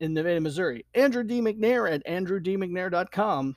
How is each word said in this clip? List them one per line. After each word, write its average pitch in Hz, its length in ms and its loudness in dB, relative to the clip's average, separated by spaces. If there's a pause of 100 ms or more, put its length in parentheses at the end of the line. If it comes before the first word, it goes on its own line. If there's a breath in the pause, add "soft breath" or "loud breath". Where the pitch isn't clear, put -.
in 160 120 -2
Nevada, 165 280 2
Missouri. 151 440 -2 (100)
Andrew 247 280 4
D. 233 180 -2
McNair 220 500 2
at 143 160 -2
andrew 185 340 -2
d 190 160 -2
mcnair 180 340 -4
dot 175 220 -2
com. 151 440 0